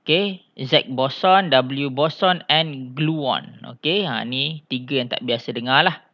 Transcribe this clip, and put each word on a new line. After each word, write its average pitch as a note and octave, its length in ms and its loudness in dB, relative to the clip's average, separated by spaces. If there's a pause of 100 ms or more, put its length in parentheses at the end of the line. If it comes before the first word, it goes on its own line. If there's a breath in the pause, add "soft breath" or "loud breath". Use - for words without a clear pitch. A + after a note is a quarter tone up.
okey, F#3 400 0 (160)
Z C#3 320 0
boson, C#3+ 640 2
W C3+ 400 2
boson D#3+ 560 0
and C#3 480 -2
gluon. D3+ 640 -2 (160)
Okey, F3 320 -2
ha, A2+ 160 -4
ni C#3+ 480 -6
tiga B2+ 320 -2
yang B2 80 -6
tak - 80 -6
biasa A#2+ 320 -4
dengar B2+ 320 2
lah. F3 160 0 (120)